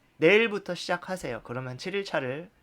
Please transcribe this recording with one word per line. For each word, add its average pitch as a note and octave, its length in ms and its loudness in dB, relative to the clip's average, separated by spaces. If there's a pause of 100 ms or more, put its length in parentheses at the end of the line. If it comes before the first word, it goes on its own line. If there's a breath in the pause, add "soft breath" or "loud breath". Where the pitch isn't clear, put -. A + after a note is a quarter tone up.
(180)
내일부터 G3+ 580 4
시작하세요. E3+ 680 -4
그러면 B2+ 340 -8
칠 F#3+ 180 -8
일차를 D#3+ 540 -4 (140)